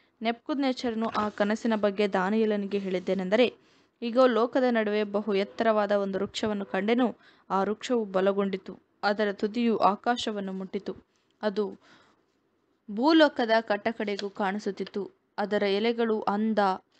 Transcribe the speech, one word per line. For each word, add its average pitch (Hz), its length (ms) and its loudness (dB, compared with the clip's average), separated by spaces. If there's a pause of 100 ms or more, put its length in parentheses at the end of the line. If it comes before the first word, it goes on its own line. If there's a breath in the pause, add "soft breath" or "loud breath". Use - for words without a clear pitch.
(220 soft breath)
ನೆಬೂಕದ್ನೆಚ್ಚರನು 233 840 -2
ಆ 214 200 -2
ಕನಸಿನ 214 480 0
ಬಗ್ಗೆ 202 320 0
ದಾನಿಯೇಲನಿಗೆ 202 720 0
ಹೇಳಿದ್ದೇನೆಂದರೆ, 190 680 0 (560 soft breath)
"ಇಗೋ, 240 240 4
ಲೋಕದ 247 440 2
ನಡುವೆ 214 340 0
ಬಹು 208 300 -2
ಎತ್ತರವಾದ 208 580 2
ಒಂದು 196 260 0
ವೃಕ್ಷವನ್ನು 202 460 -4
ಕಂಡೆನು. 220 420 0 (440 soft breath)
ಆ 190 100 0
ವೃಕ್ಷವು 214 440 -2
ಬಲಗೊಂಡಿತು, 190 680 -2 (280)
ಅದರ 208 300 0
ತುದಿಯು 220 460 0
ಆಕಾಶವನ್ನು 208 720 0
ಮುಟ್ಟಿತು. 190 420 -8 (480)
ಅದು 214 220 -2 (1300 soft breath)
ಭೂಲೋಕದ 285 600 4 (100)
ಕಟ್ಟಕಡೆಗೂ 202 680 -2
ಕಾಣಿಸುತ್ತಿತ್ತು. 196 720 -4 (360)
ಅದರ 202 240 0
ಎಲೆಗಳು 220 580 0
ಅಂದ, 214 380 0 (420 soft breath)